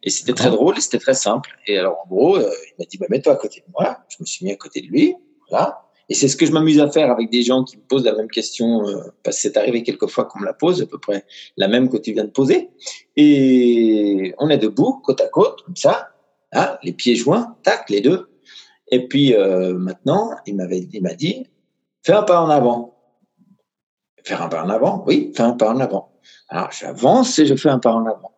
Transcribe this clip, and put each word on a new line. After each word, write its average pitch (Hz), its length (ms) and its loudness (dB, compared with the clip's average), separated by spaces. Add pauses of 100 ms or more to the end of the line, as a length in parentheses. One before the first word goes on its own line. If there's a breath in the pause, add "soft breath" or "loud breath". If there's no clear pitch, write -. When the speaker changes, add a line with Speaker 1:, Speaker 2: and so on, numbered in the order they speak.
Speaker 1:
Et 92 80 -6
c'était - 240 -4
très - 120 -2
Speaker 2:
D'accord. 113 160 2
Speaker 1:
drôle 185 160 2
et - 40 -6
c'était - 160 -4
très - 160 0
simple. 127 360 -4 (180)
Et 101 100 0
alors, 90 280 -2
en - 40 -20
gros, 135 280 2
euh, 110 120 0 (200)
il - 100 -20
m'a 175 60 -10
dit, « - 140 -20
Bah, 190 100 -6
mets-toi 151 240 2
à - 20 4
côté - 240 -10
de - 180 -20
moi. » 190 220 -4 (100)
Je - 120 -18
me 165 40 -14
suis - 200 -10
mis 196 60 -4
à 196 40 -6
côté - 260 -14
de - 60 -18
lui, 302 260 2 (360)
voilà. - 320 -2 (260)
Et - 80 -6
c'est 139 140 2
ce - 80 -6
que 165 80 4
je 151 80 0
m'amuse 156 260 4
à 143 100 4
faire 143 220 2
avec 117 180 -2
des 120 140 0
gens 127 220 0
qui - 120 -20
me - 60 -20
posent 131 220 -2
la 104 100 0
même 110 160 -6
question, 113 560 -2
euh, 98 80 -6 (280)
parce - 120 -4
que - 80 -6
c'est - 140 0
arrivé 117 260 0
quelques - 240 -4
fois - 180 -4
qu'on - 140 -18
me 101 60 -8
la 92 80 -6
pose, 165 280 0
à - 60 -4
peu - 120 -16
près 101 260 -6 (320 loud breath)
la 98 100 0
même 123 220 2
que 127 80 -2
tu 107 160 -6
viens 104 100 -2
de - 80 -6
poser. 135 380 0 (480 loud breath)
Et 117 1200 4
on 147 100 0
est 147 80 4
debout, 117 460 0
côte - 180 0
à 110 60 0
côte, - 380 0
comme 180 100 -14
ça, 196 340 0 (440)
hein, - 280 -2
les 87 120 -8
pieds 120 220 0
joints, 156 480 0
tac, - 260 0
les 101 120 0
deux. 175 280 0 (640 loud breath)
Et 127 160 0
puis, 139 280 2
euh, 92 420 0
maintenant, 143 540 -4 (160)
il 104 80 -8
m'avait, 92 240 -6 (140)
il 107 100 -8
m'a 85 100 -4
dit, « 202 320 -6 (580)
Fais 165 100 4
un 208 100 4
pas 175 180 4
en 160 80 0
avant. » 120 460 0 (1300)
Faire 92 180 -8
un 82 80 -8
pas 80 140 -6
en 90 60 -4
avant ? 143 380 0
Oui, - 280 0
fais 120 80 0
un 117 100 2
pas 110 200 2
en 131 60 -2
avant. - 340 -6 (360 soft breath)
Alors, 85 220 -6
j'avance 175 680 0
et 156 60 6
je 135 100 2
fais 147 140 0
un 131 100 0
pas 117 120 2
en 113 140 0
avant. - 320 -8